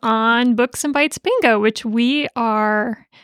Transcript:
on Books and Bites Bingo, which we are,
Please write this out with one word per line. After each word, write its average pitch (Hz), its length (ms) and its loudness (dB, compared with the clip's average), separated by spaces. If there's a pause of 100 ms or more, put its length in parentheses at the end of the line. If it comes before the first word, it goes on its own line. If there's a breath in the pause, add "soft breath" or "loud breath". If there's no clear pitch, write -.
on 233 520 2
Books 247 280 -2
and 294 100 -2
Bites - 240 0
Bingo, 370 420 2
which 220 260 -2
we 240 500 0
are, 214 720 -2 (160 soft breath)